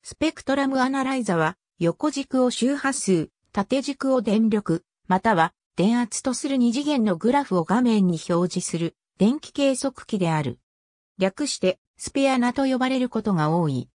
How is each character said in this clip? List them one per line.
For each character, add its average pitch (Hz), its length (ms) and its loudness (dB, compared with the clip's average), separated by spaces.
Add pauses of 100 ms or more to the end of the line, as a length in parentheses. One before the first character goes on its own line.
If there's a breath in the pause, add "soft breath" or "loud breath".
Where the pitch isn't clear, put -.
(100)
ス - 40 -18
ペ 311 180 -2
ク - 100 -20
ト 269 140 -2
ラ 277 120 0
ム 262 120 -2
ア 254 80 2
ナ 269 160 -2
ラ 262 120 -2
イ 254 60 -4
ザ 190 140 -2
は、 160 220 0 (200)
横 170 320 0
軸 262 320 -2
を 247 80 4
周 262 260 0
波 277 180 -4
数、 170 340 0 (240)
縦 254 300 -2
軸 269 320 -2
を 247 80 2
電 220 260 2
力、 202 340 0 (240)
ま 185 140 2
た 220 140 2
は 165 180 2 (240)
電 226 240 2
圧 - 220 -6
と 262 100 -2
す 277 160 -6
る 269 80 0
二 240 160 2
次 277 100 -2
元 277 220 0
の 190 120 0
グ 190 140 0
ラ 277 140 2
フ 185 140 0
を 165 60 0
画 226 180 2
面 214 240 4
に 170 200 0
表 175 260 0
示 180 140 -2
す 170 120 -6
る 165 180 -4 (220)
電 240 200 2
気 - 140 -16
計 277 240 2
測 - 300 -6
器 214 120 -4
で 170 120 0
あ 156 120 0
る。 - 180 -6 (580)
略 190 280 -2
し - 120 -6
て、 185 200 0 (200)
ス - 120 -12
ペ 269 200 2
ア 262 80 0
ナ 240 160 0
と 277 100 0
呼 262 140 0
ば 254 100 0
れ 262 100 -2
る 247 120 -2
こ 226 100 -4
と 214 140 0
が 151 160 2
多 165 180 2
い。 127 280 -4